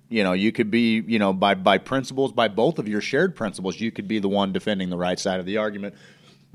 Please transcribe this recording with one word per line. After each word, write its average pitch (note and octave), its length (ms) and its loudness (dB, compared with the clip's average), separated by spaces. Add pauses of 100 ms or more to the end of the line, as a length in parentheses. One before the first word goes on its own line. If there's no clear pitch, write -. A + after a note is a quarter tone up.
You A2 160 0
know, F#2 80 2
you G2+ 200 2
could A2 180 0
be, A2+ 360 2
you A2+ 120 0
know, G2+ 140 2
by, G2+ 220 4
by F#2+ 240 4
principles, C3 540 -2
by A2+ 160 2
both A2+ 300 0
of A2+ 100 -6
your G#2 120 -2
shared D#3+ 360 0
principles, F#2+ 440 -4
you A2+ 100 -2
could G#2 180 -10
be A2 120 0
the G2 80 0
one G2 240 2
defending F#2+ 380 -2
the F2+ 60 -4
right F2+ 220 -2
side F#2+ 220 -2
of F2 60 -8
the G2 120 -4
argument, G2+ 360 -6 (600)